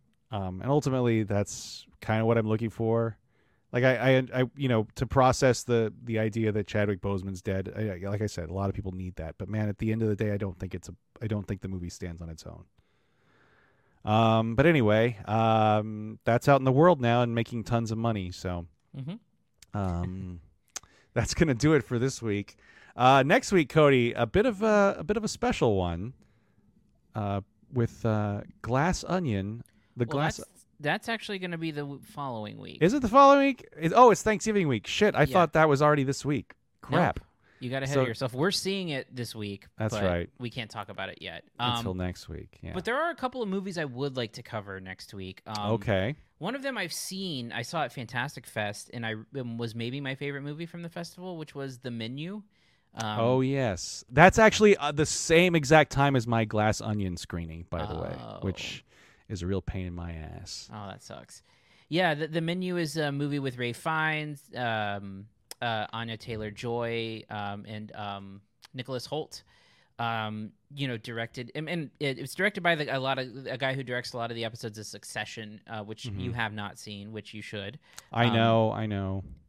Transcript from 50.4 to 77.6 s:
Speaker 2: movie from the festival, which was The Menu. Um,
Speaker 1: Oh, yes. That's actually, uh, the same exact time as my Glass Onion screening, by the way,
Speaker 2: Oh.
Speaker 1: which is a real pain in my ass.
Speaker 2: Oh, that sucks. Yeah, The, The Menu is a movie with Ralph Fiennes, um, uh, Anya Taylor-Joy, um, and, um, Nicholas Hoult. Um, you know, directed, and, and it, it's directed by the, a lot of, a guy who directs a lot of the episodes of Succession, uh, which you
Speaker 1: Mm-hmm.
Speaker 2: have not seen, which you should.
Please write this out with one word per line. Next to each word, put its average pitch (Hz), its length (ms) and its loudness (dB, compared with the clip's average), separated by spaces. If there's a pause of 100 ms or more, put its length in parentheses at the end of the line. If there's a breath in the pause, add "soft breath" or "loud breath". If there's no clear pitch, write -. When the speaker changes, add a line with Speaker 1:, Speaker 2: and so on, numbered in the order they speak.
Speaker 2:
movie 147 240 -10
from 170 160 -14
the 170 60 -10
festival, 180 500 -12
which 156 160 -14
was 135 240 -10
The 127 100 -10
Menu. 139 540 -8 (500)
Um, 107 260 -4
Speaker 1:
Oh, 127 220 4
yes. 131 720 -2
That's 160 260 8
actually, 214 400 8
uh, 147 140 -2
the 147 160 2
same 170 480 4
exact 151 360 6
time 139 240 4
as 120 120 2
my 113 180 2
Glass 104 340 2
Onion 101 380 -2
screening, 85 540 -8
by 85 160 -4
the 104 80 -6
way, 85 240 -6
Speaker 2:
Oh. 55 220 -14
Speaker 1:
which - 440 -6 (440 soft breath)
is 92 120 -8
a 87 60 -4
real 95 160 0
pain 92 240 -6
in 87 80 -10
my 85 180 -8
ass. 82 580 -14
Speaker 2:
Oh, 107 180 -12
that - 120 -16
sucks. - 400 -18 (480 soft breath)
Yeah, 165 240 2
The, 151 140 -4
The 160 140 -4
Menu 180 360 -4
is 160 200 -4
a 147 140 0
movie 143 280 -2
with 131 180 -4
Ralph 120 200 -4
Fiennes, 156 640 -2 (120)
um, 101 720 -4 (340)
uh, 113 320 -2
Anya 113 260 -8
Taylor-Joy, 113 1120 -6
um, 104 360 -8
and, 107 280 -10
um, 98 460 -10 (340)
Nicholas 127 320 -8
Hoult. - 340 -8 (580 soft breath)
Um, 110 520 -4 (240)
you 139 120 -4
know, 123 100 -4
directed, 113 580 -8
and, 156 120 -8
and 160 220 -6 (100)
it, 139 200 -4
it's - 160 -10
directed 202 260 -2
by 170 140 2
the, 139 200 -2
a 135 40 0
lot 131 180 -2
of, 127 300 -8
a 123 100 -6
guy 131 160 -2
who 135 80 -4
directs 123 320 -6
a 127 40 -8
lot 117 120 -4
of 117 60 -8
the 117 100 -4
episodes 110 320 -10
of 107 80 -12
Succession, 107 840 -10
uh, 107 140 -10
which 107 240 -12
you 113 60 -8
Speaker 1:
Mm-hmm. 95 220 -6
Speaker 2:
have 113 200 -4
not 104 240 -8
seen, 104 340 -14
which 107 220 -12
you 107 80 -10
should. 104 380 -10 (340 loud breath)